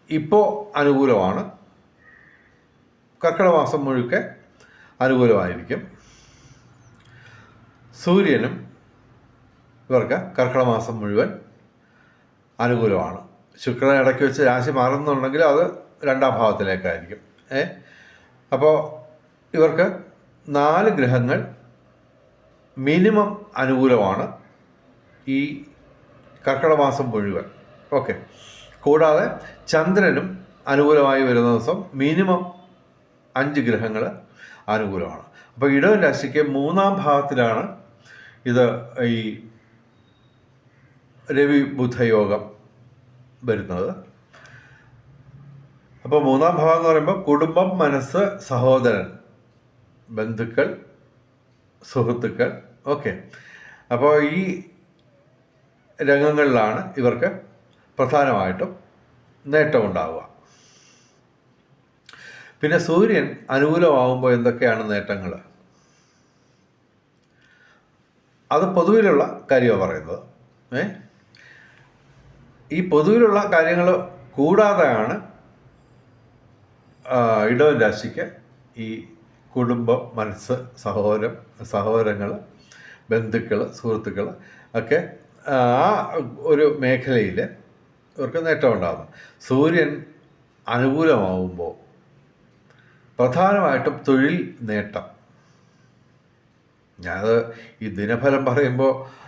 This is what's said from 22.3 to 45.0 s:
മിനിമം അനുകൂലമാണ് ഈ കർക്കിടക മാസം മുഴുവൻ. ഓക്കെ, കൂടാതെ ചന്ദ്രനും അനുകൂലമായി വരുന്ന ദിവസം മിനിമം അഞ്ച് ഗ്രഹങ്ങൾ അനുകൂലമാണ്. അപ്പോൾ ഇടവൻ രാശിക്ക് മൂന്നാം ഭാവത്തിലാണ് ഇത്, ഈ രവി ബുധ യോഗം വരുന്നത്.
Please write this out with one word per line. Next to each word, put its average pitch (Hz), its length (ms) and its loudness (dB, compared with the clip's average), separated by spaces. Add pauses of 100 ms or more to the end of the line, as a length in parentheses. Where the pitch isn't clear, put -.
മിനിമം 190 520 2 (340)
അനുകൂലമാണ് 127 640 2 (1120)
ഈ 139 40 0 (1040)
കർക്കിടക 147 400 2
മാസം 131 280 -2
മുഴുവൻ. 101 320 -4 (520)
ഓക്കെ, 107 180 -4 (680)
കൂടാതെ 156 380 4 (480)
ചന്ദ്രനും 165 540 2 (460)
അനുകൂലമായി 143 560 4
വരുന്ന 120 260 2
ദിവസം 120 240 -2 (240)
മിനിമം 175 400 0 (1000)
അഞ്ച് 143 280 -2
ഗ്രഹങ്ങൾ 110 360 -2 (680)
അനുകൂലമാണ്. 95 500 -6 (300)
അപ്പോൾ 135 240 0
ഇടവൻ 196 280 4
രാശിക്ക് 143 360 -2 (140)
മൂന്നാം 180 360 0 (120)
ഭാവത്തിലാണ് 135 600 0 (880)
ഇത്, 123 140 4 (480)
ഈ - 20 -2 (2250)
രവി 143 220 4 (200)
ബുധ 123 180 -2 (180)
യോഗം 104 280 0 (1080)
വരുന്നത്. 95 400 -4 (2250)